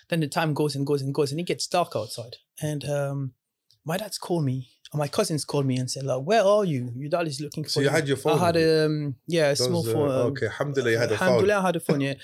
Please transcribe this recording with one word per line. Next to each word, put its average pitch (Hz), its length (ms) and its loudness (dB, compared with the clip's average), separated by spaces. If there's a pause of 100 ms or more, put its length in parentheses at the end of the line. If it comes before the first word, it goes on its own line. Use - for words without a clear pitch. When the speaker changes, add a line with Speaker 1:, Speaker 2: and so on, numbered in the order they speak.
Speaker 1:
Then 170 100 -2
the 156 80 0
time 156 260 0
goes 147 220 0
and 139 100 -2
goes 143 180 0
and 135 120 -4
goes, 143 160 2
and 147 100 -6
it 175 60 -6
gets 151 220 -4
dark 175 260 -2
outside. 113 440 -8 (220)
And, 151 260 -4
um, 139 480 -4 (500)
my 165 140 -4
dad's 208 200 -10
called 170 260 -2
me, 131 260 -4 (220)
or 151 60 -2
my 147 80 0
cousins 160 380 -2
called 143 220 -2
me 127 100 2
and 127 120 -2
said, 135 140 -8
like, 135 220 -2
"Where 214 180 4
are 208 220 4
you? 123 320 -2
Your 143 120 -8
dad 170 200 -2
is 139 120 -6
looking 147 220 -8
for - 80 -8
Speaker 2:
So - 100 -2
you 139 60 4
Speaker 1:
you." 135 60 2
Speaker 2:
had 151 160 2
your 135 80 2
phone 156 240 2
Speaker 1:
I 180 60 2
had, 165 100 4
Speaker 2:
with 160 80 4
you? 160 220 4
Speaker 1:
um, 151 280 -2 (140)
yeah, 160 180 2
a 143 80 2
Speaker 2:
Those, 123 140 0
Speaker 1:
small 165 200 0
Speaker 2:
uh, 113 40 0
Speaker 1:
phone, 147 180 2
um, 131 220 2
Speaker 2:
okay, 127 140 -2
alhamdulillah, 127 440 0
you 113 80 4
had 117 140 2
a 101 60 2
phone. 185 100 2
Speaker 1:
alhamdulillah, 190 340 4
I 185 40 2
had 175 100 2
a 160 40 -6
phone, 147 200 0
yeah. 139 240 -2